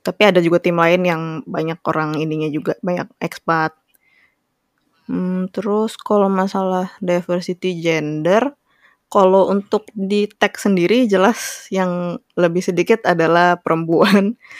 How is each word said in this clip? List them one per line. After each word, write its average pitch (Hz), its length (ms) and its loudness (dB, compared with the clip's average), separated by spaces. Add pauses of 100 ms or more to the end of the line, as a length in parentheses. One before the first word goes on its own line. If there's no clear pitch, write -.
tapi - 240 -4
ada 180 80 4
juga 170 240 4
tim 175 160 0
lain 170 240 4
yang 165 200 -2 (280)
banyak 165 400 -6
orang 156 320 -2
ininya 156 320 -4
juga, 156 320 -6
banyak 175 320 -4
expat. 160 560 -4 (1400)
Hmm, 185 420 -4
terus 214 480 -4
kalau 202 320 2
masalah 190 640 -2 (100)
diversity 180 800 -4
gender, 165 720 0 (560)
kalau 190 400 4
untuk 202 420 -2
di 202 360 -2
tech - 280 -2
sendiri 202 520 2
jelas 196 640 0
yang 175 440 -4 (220)
lebih 175 240 0
sedikit 180 420 0
adalah 175 540 2
perempuan, 165 800 2 (220)